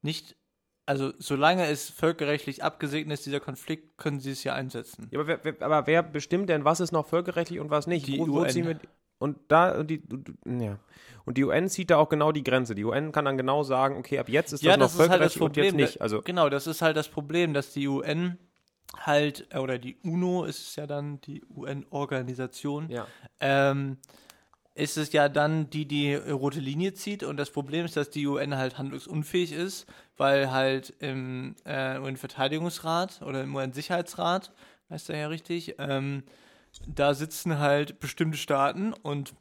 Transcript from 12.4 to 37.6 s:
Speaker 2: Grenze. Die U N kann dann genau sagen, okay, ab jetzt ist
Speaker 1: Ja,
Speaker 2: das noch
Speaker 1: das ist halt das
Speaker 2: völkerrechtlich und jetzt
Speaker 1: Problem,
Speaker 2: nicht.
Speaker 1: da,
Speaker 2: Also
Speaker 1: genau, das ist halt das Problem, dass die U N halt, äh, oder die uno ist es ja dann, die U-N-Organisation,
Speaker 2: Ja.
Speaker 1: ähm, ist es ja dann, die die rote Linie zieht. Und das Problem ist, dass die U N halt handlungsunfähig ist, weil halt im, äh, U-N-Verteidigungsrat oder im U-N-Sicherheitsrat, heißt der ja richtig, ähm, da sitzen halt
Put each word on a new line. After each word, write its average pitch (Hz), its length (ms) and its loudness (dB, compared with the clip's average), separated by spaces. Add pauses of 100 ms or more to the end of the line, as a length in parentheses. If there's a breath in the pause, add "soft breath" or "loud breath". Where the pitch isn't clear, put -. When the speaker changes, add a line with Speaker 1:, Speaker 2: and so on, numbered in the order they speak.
Speaker 2:
Grenze. 123 300 2
Die 101 100 -2
U 113 60 2
N 147 220 -2
kann 147 120 0
dann 135 140 0
genau 135 240 2
sagen, 135 340 2
okay, 135 220 -4
ab 123 100 -4
jetzt 143 240 2
ist 143 100 -6
Speaker 1:
Ja, 175 140 8
Speaker 2:
das - 20 4
noch 131 80 8
Speaker 1:
das 147 80 2
ist 170 60 4 (100)
halt 180 120 6
das 165 120 4
Speaker 2:
völkerrechtlich - 80 2
und 151 140 2
jetzt 147 120 4
Speaker 1:
Problem, 165 180 6
Speaker 2:
nicht. - 140 -4
Speaker 1:
da, - 40 -4
Speaker 2:
Also 107 180 0
Speaker 1:
genau, 175 260 2
das 139 180 0
ist 160 160 -4
halt 156 140 4
das 156 120 -2
Problem, 156 460 0
dass 139 180 0
die 139 160 -2
U 139 120 0
N 175 380 -2 (580)
halt, 147 540 0
äh, - 80 -6
oder 131 200 -2
die 123 240 -12
uno 180 420 0
ist - 240 -8
es - 80 -12
ja 151 100 -8
dann, 143 340 -8
die - 240 -16
U-N-Organisation, 139 1500 -6
Speaker 2:
Ja. 120 160 -6 (320 loud breath)
Speaker 1:
ähm, 139 600 2 (760 soft breath)
ist - 220 -4
es 151 160 -4
ja 147 160 6
dann, 151 420 2
die 151 160 -4
die 143 280 0
rote 139 440 -2
Linie 160 360 -2
zieht. 208 280 -8
Und 143 140 -6
das 143 140 -4
Problem 147 340 -4
ist, 165 120 -4
dass 143 140 -2
die 147 160 -2
U 143 120 0
N 139 180 -2
halt 131 220 -2
handlungsunfähig 151 720 -4
ist, 180 340 -6 (300 loud breath)
weil 139 340 4
halt 135 500 0
im, 131 540 -6 (100)
äh, 135 340 -4
U-N-Verteidigungsrat 156 1200 -2
oder 135 200 -4
im 139 120 -6
U-N-Sicherheitsrat, 165 960 -2 (360 soft breath)
heißt 160 220 -12
der 156 80 -4
ja 151 100 -4
richtig, 165 500 -8
ähm, 139 440 -4 (640 soft breath)
da 143 260 2
sitzen 156 440 -4
halt 147 420 2